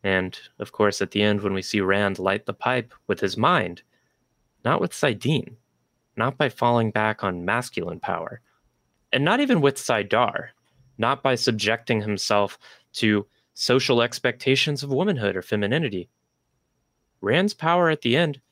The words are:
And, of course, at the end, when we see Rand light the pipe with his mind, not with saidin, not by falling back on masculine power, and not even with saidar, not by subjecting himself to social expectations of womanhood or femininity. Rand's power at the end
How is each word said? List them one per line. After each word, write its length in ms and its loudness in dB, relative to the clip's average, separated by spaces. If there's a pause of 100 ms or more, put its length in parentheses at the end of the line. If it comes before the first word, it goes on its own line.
And, 340 -2 (200)
of 140 -10
course, 300 0
at 100 -4
the 100 0
end, 200 2
when 120 -2
we 80 -4
see 180 -2
Rand 380 2
light 280 -2
the 80 -6
pipe 400 -4 (140)
with 120 -2
his 180 -2
mind, 460 0 (800)
not 160 2
with 100 -2
saidin, 640 -2 (600)
not 220 -2
by 120 2
falling 420 2
back 320 0
on 220 -4
masculine 540 -4
power, 420 -6 (680)
and 120 0
not 160 2
even 220 2
with 140 4
saidar, 760 0 (480)
not 260 -2
by 120 2
subjecting 680 0
himself 560 0 (360)
to 320 2 (280)
social 480 2
expectations 840 -2
of 80 -6
womanhood 440 0
or 60 -4
femininity. 680 -2 (1120)
Rand's 320 0
power 360 2
at 120 -2
the 160 2
end 240 -2 (100)